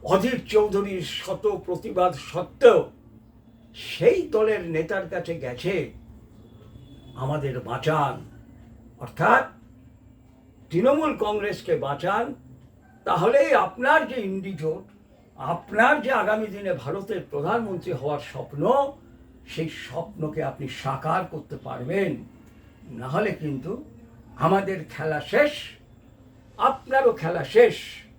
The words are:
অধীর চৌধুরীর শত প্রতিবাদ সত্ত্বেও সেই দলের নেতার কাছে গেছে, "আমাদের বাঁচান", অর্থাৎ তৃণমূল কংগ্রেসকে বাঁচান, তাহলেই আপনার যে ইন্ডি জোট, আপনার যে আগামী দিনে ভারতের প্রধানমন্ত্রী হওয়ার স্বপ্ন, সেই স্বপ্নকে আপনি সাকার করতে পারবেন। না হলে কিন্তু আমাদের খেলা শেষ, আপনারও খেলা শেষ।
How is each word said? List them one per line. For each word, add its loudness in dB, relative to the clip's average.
অধীর 0
চৌধুরীর 2
শত -6
প্রতিবাদ 0
সত্ত্বেও 4
সেই 2
দলের 0
নেতার -2
কাছে -6
গেছে, -4
"আমাদের -4
বাঁচান", -2
অর্থাৎ 2
তৃণমূল 4
কংগ্রেসকে -2
বাঁচান, -2
তাহলেই 4
আপনার 4
যে -4
ইন্ডি -6
জোট, -6
আপনার 2
যে 0
আগামী 0
দিনে -4
ভারতের -6
প্রধানমন্ত্রী -4
হওয়ার -4
স্বপ্ন, 0
সেই -6
স্বপ্নকে -8
আপনি -6
সাকার -4
করতে -12
পারবেন। -2
না -12
হলে 0
কিন্তু -8
আমাদের 0
খেলা -2
শেষ, -2
আপনারও 2
খেলা -4
শেষ। 6